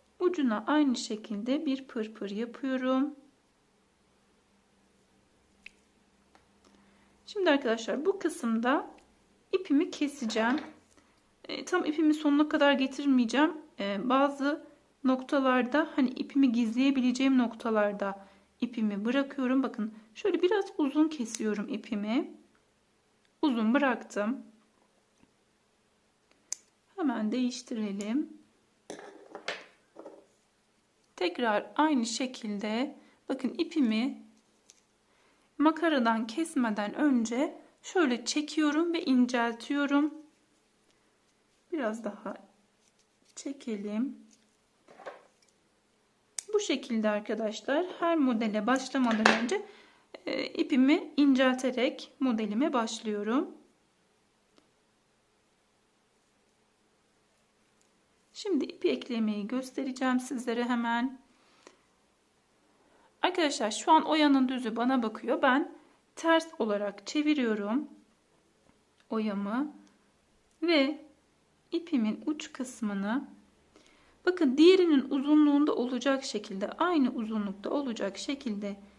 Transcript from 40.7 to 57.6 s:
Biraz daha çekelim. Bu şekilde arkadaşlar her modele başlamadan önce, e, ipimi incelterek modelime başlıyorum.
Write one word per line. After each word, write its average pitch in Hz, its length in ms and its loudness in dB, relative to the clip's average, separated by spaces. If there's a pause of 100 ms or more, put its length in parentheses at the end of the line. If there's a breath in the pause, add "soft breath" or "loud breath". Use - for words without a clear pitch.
Biraz 233 320 -4
daha 208 320 -10 (1000)
çekelim. 226 920 -8 (2250)
Bu - 20 -2
şekilde 247 500 -2
arkadaşlar 220 760 -2 (140)
her 339 180 2
modele 220 500 0
başlamadan 226 760 4
önce, 381 220 -4 (600 loud breath)
e, - 200 -2
ipimi 302 720 2
incelterek 254 1040 2
modelime 233 540 0
başlıyorum. 226 800 -2 (4000)